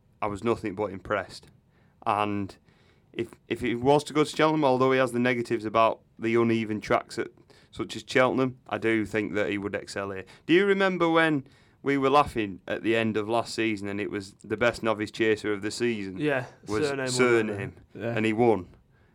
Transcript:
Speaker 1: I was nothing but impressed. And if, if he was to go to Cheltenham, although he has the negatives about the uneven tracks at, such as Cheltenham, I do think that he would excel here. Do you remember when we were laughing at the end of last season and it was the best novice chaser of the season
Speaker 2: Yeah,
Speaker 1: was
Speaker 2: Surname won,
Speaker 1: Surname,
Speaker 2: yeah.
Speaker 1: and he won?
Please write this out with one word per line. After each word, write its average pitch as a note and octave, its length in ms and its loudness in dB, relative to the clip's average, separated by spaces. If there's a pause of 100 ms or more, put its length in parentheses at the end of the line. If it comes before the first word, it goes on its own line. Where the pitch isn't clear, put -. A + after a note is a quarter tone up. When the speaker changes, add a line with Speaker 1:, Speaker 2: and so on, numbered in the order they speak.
(220)
Speaker 1:
I G#2+ 40 -2
was G2+ 160 -6
nothing G#2+ 320 0
but G2+ 160 -4
impressed. F#2+ 560 -6 (600)
And G2+ 480 0 (580)
if, - 160 -6 (200)
if A#2 120 -4
he B2 160 -2
was C#3 280 4
to - 80 -12
go D3+ 120 2
to - 120 -4
Cheltenham, D#3 280 2
although C3 280 4
he C3 60 4
has B2+ 140 2
the A#2+ 80 -2
negatives A#2+ 440 0
about A2 360 2 (180)
the A2+ 160 0
uneven A2+ 460 2
tracks - 380 -2
at, - 100 -6 (420)
such - 260 -8
as A2 100 -10
Cheltenham, B2+ 500 2 (120)
I G#2+ 100 -6
do A2 260 0
think G#2+ 300 -4
that G2 160 -2
he G2+ 80 -4
would G2+ 160 -6
excel G2+ 380 -8
here. F#2+ 120 -12 (220)
Do D#3 80 4
you F#3+ 100 6
remember F#3+ 460 2
when D#3+ 340 2 (380)
we C#3 160 0
were C3+ 100 2
laughing A#2+ 600 2
at - 140 -4
the A2+ 140 2
end A2 200 0
of G#2+ 120 -2
last A2+ 260 -2
season G#2+ 340 -2
and G2+ 120 -6
it G2+ 100 -6
was G2 220 -10 (120)
the G#2+ 120 -6
best A#2 260 0
novice G#2+ 280 -2
chaser A2 420 0
of G2 80 -4
the G#2 120 -6
season G#2 460 -4
Speaker 2:
Yeah, C#3 260 -2 (240)
Speaker 1:
was G#2+ 200 -2
Speaker 2:
Surname C#3 100 -4
won, C3 100 -4
Speaker 1:
Surname, A2+ 640 2 (220)
Speaker 2:
yeah. A#2 220 -6
Speaker 1:
and A2 80 0
he A2 80 0
won? G#2+ 340 4 (480)